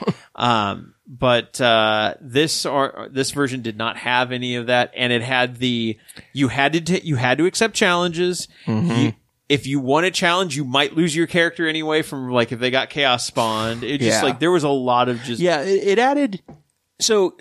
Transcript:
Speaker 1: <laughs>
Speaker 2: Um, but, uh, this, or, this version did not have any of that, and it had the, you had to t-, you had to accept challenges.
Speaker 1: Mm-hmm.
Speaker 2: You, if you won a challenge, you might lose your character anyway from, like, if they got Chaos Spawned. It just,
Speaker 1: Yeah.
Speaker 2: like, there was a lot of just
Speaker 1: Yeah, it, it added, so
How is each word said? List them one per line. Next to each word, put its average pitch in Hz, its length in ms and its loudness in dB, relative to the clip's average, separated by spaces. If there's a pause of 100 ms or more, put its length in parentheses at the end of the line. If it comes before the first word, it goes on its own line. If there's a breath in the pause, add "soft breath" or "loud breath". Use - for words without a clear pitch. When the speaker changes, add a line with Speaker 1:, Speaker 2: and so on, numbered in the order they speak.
Speaker 1:
<laughs> - 80 0 (220 loud breath)
Speaker 2:
Um, 104 600 -2 (120)
but, 123 540 0
uh, 107 600 4
this, 147 440 0
or, 139 480 -2
this 131 200 -2
version 135 280 -4
did 113 160 -8
not 113 220 -6
have 123 340 0
any 123 240 -6
of 120 120 -8
that, 123 280 2
and 123 160 0
it 120 100 2
had 127 340 -2
the, 117 420 -2 (340 loud breath)
you 135 160 0
had 139 240 0
to 170 80 0
t-, 170 240 -2
you 151 120 -2
had 127 200 2
to 156 80 2
accept 214 300 0
challenges. 175 760 0 (180 loud breath)
Speaker 1:
Mm-hmm. 113 320 0
Speaker 2:
You, 117 140 2 (380)
if 143 160 0
you 139 120 -2
won 139 260 0
a 185 60 0
challenge, 175 460 0
you 147 80 -2
might 139 320 0
lose 160 180 2
your 165 120 0
character 165 420 0
anyway 156 320 0
from, 131 300 -6
like, 120 200 2
if 117 100 -8
they 127 100 0
got 127 180 0
Chaos 127 380 0
Spawned. 113 580 -2
It 139 160 -2
just, 113 220 2
Speaker 1:
Yeah. 147 40 2
Speaker 2:
like, 139 140 -2
there 165 100 2
was 165 140 2
a 143 60 2
lot 123 400 2
of 120 120 -4
just 120 200 -6
Speaker 1:
Yeah, 165 180 2
it, 196 260 0
it 196 120 2
added, 262 420 0 (580)
so 202 420 4